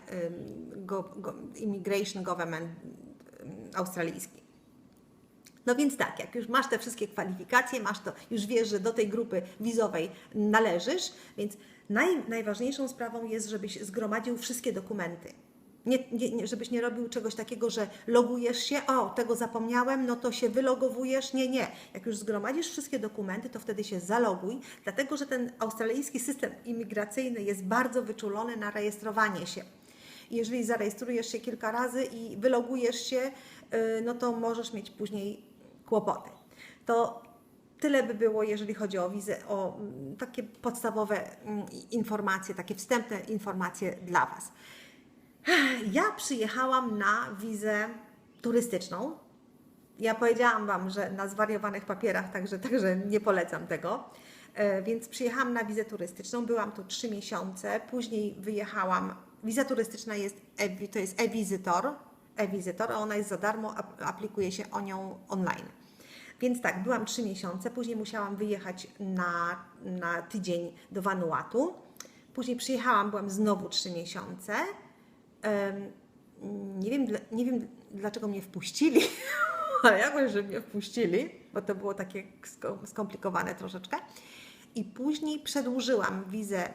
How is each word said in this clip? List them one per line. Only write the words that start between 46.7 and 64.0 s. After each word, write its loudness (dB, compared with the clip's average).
na 2
wizę 0
turystyczną. 0
Ja 2
powiedziałam 6
Wam, 0
że -2
na -4
zwariowanych -2
papierach, 0
także, -4
także 2
nie 2
polecam 2
tego. -4
E, 2
więc -2
przyjechałam 0
na 2
wizę -2
turystyczną, -4
byłam 0
tu -10
trzy -4
miesiące, -4
później -2
wyjechałam. 0
Wiza 4
turystyczna -2
jest -2
e-, 0
to -4
jest 0
e-wizytor, 2
e-wizytor, 0
a 0
ona 0
jest 0
za -2
darmo, -2
ap-, -10